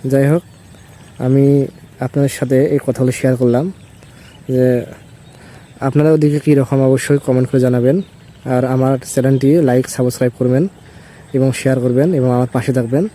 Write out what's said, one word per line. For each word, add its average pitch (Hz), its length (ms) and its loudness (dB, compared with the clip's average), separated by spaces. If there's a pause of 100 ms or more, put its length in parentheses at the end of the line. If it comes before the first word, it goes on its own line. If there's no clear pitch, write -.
(100)
যাই 139 160 2
হোক, 165 160 0 (720)
আমি 135 280 2 (540)
আপনাদের 135 400 -2
সাথে 131 260 0
এই 143 200 0
কথাগুলো 127 260 -2
শেয়ার 127 260 -2
করলাম 123 280 0 (840)
যে 127 160 2 (1120)
আপনারা 147 320 0
ওদিকে 151 340 2
কী 151 100 2
রকম 135 260 0
অবশ্যই 135 440 0
কমেন্ট 127 240 0
করে 131 120 2
জানাবেন। 127 360 2 (480)
আর 127 200 0
আমার 131 320 0 (160)
চ্যানেলটি 135 360 2 (120)
লাইক, 127 280 2
সাবস্ক্রাইব 123 500 -2
করবেন 127 240 0 (680)
এবং 135 180 0
শেয়ার 131 280 -2
করবেন 127 340 0
এবং 127 180 0
আমার 123 220 0
পাশে 127 200 -2
থাকবেন। 123 300 -2 (120)